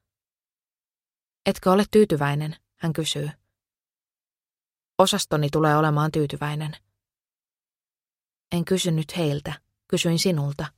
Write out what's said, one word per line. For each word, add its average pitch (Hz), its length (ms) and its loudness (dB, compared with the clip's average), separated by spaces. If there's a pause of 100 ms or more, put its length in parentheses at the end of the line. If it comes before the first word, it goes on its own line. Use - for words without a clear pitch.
(1500)
"Etkö 190 260 0
ole 202 180 4
tyytyväinen?" 151 640 2 (200)
hän 165 160 -4
kysyy. 151 380 -4 (1700)
"Osastoni 185 540 2
tulee 156 240 2
olemaan 151 360 2
tyytyväinen." 147 640 -4 (1800)
"En 170 120 0
kysynyt 170 520 -2
heiltä, 147 440 -2 (280)
kysyin 170 300 0
sinulta." 147 480 -2 (120)